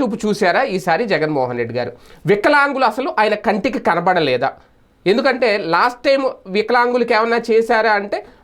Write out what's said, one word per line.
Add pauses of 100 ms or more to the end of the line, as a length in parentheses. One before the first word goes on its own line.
చూపు
చూశారా
ఈసారి
జగన్మోహన్
రెడ్డి
గారు? (340)
వికలాంగులు
అసలు
ఆయన
కంటికి
కనబడలేదా? (560)
ఎందుకంటే
లాస్ట్
టైమ్ (220)
వికలాంగులకి
ఏమన్నా (100)
చేశారా
అంటే (180)